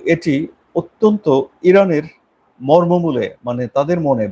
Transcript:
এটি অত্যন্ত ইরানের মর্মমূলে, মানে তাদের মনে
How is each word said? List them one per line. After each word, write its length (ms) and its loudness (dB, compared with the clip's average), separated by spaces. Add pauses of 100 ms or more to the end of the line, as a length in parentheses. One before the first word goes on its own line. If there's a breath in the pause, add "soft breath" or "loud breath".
এটি 420 -2 (280)
অত্যন্ত 640 0 (200)
ইরানের 420 2 (580)
মর্মমূলে, 840 0
মানে 240 -6
তাদের 320 -2
মনে 320 -2